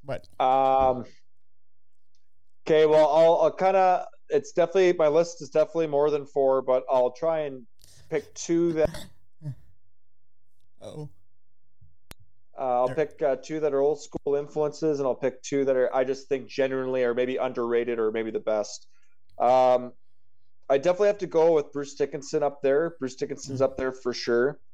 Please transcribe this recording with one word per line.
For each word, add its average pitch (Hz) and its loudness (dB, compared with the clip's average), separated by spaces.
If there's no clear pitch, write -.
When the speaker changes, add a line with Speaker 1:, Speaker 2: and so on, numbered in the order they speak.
Speaker 1:
But - -8
Speaker 2:
Um, 131 4
okay, 156 6
well, 156 6
I'll, 165 6
I'll 156 4
kinda, 190 2
it's 147 0
definitely, 175 4
my 160 2
list 165 2
is 139 -12
definitely 156 0
more 147 2
than 143 -2
four, 135 2
but 127 0
I'll 127 2
try 160 -2
and 131 -10
pick 151 -6
two 170 0
that 156 2
Speaker 1:
<laughs> - -16
Uh-oh. 143 -14
Speaker 2:
Uh, - -10
I'll 127 2
Speaker 1:
There 131 -4
Speaker 2:
pick, 151 -2
uh, 139 2
two 156 -8
that 147 0
are 139 2
old 143 2
school - -4
influences, 147 -2
and 139 0
I'll 120 0
pick - -4
two 139 0
that 135 2
are, 127 2
I 135 2
just 139 -4
think 127 -4
genuinely 131 -2
are 120 2
maybe 127 0
underrated 120 -2
or 110 2
maybe 110 -4
the 107 -4
best. 104 -4
Um, 127 4
I 139 4
definitely 180 2
have 202 0
to 185 -4
go 165 4
with 147 2
Bruce 143 -8
Dickinson 147 -2
up 143 -2
there. 151 2
Bruce 131 -6
Dickinson's 139 -8
Speaker 1:
Mm. - 6
Speaker 2:
up - -4
there 131 -2
for 127 -6
sure. 120 0